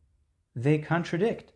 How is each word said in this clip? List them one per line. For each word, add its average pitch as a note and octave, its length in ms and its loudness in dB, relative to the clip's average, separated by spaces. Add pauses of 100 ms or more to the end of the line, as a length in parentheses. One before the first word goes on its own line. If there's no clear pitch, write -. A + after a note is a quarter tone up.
(560)
They C#3 220 2
contradict E3+ 800 -2